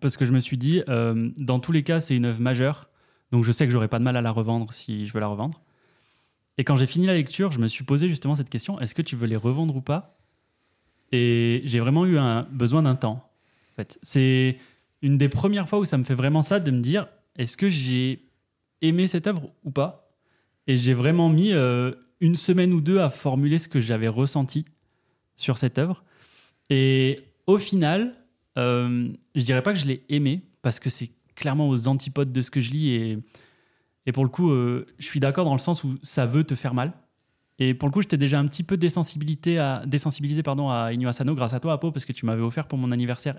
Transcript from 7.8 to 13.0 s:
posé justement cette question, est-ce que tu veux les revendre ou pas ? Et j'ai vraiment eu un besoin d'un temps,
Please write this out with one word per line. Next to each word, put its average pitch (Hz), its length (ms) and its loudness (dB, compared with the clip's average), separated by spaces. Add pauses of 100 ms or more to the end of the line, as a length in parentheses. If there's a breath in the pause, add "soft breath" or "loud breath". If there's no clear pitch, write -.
posé 147 240 2
justement 147 260 -2
cette 135 140 -4
question, 190 320 -6
est-ce 113 120 -6
que - 80 -4
tu - 140 -6
veux 117 120 -2
les 110 100 0
revendre 135 400 -2
ou 131 40 -8
pas ? 151 360 -6 (960)
Et 120 540 2
j'ai 120 140 0
vraiment 143 260 2
eu 175 120 4
un 120 340 2
besoin 131 320 2
d'un 131 120 4
temps, 110 180 -2 (580)